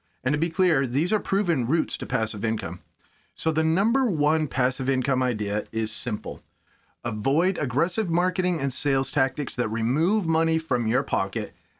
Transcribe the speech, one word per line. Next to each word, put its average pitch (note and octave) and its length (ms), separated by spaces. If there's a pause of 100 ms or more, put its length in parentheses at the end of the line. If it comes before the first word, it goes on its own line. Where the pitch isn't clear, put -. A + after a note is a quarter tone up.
(240)
And B2+ 80
to D3+ 80
be D#3+ 100
clear, D#3+ 380
these D3 240
are G#3+ 80
proven E3+ 480
routes D#3 300
to - 80
passive A2 400
income. F#2+ 340 (560)
So - 160
the D#3+ 140
number A3+ 440
one D#3 380
passive C3 420
income C3 320
idea G#2+ 520
is A2 180
simple. G2+ 480 (640)
Avoid C3+ 540
aggressive D#3+ 520
marketing F3+ 520
and C3+ 100
sales C3+ 400
tactics C3+ 460
that A#2+ 100
remove D3 580
money E3 340
from A#2+ 280
your B2 160
pocket G2+ 480 (280)